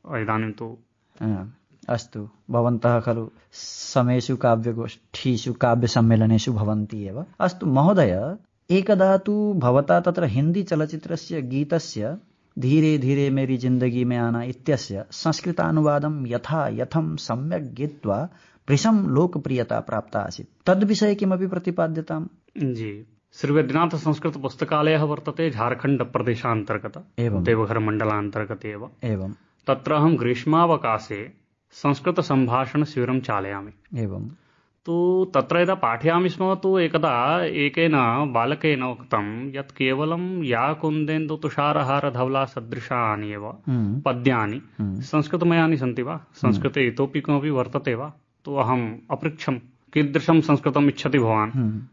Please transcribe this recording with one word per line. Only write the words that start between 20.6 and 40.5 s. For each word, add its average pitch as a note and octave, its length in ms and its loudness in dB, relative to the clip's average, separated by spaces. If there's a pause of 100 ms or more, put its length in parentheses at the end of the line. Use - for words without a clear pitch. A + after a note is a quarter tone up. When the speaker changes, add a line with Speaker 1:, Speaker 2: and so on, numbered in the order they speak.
Speaker 2:
तद्विषये G3+ 480 4
किमपि F#3+ 320 0
प्रतिपाद्यताम्। E3+ 800 -4 (320)
Speaker 1:
जी, A2+ 480 -6 (260)
श्री C#3+ 200 -2
वैद्यनाथ D3+ 360 2
संस्कृत D#3 480 -2
पुस्तकालयः D3+ 680 0
वर्तते D3+ 480 -2
झारखण्ड B2 520 0
प्रदेशान्तर्गत, A2+ 1000 -2 (140)
Speaker 2:
एवं। G#2+ 240 0
Speaker 1:
देवघर A2 360 2
मण्डलान्तर्गते G#2+ 920 -2
एव। G#2 200 -14 (140)
Speaker 2:
एवं। G2+ 280 -4 (340)
Speaker 1:
तत्र C3+ 260 0
अहं D3+ 260 4
ग्रीष्मावकाशे B2 1120 0 (380)
संस्कृत E3 500 0
सम्भाषण C3 640 2
शिबिरं B2+ 360 -2
चालयामि। G2+ 800 -6
Speaker 2:
एवं। G#2 300 -6 (560)
Speaker 1:
तु F3+ 380 2 (100)
तत्र E3 240 2
यदा F3+ 160 4
पाठयामि E3 540 2
स्म, F#3+ 260 0
तु F#3+ 240 0
एकदा D#3 680 2
एकेन D#3 480 2 (400)
बालकेन C3+ 500 0
उक्तं A#2+ 760 -4
यत् C3+ 140 -12
केवलं D#3+ 720 -2
या B2 280 0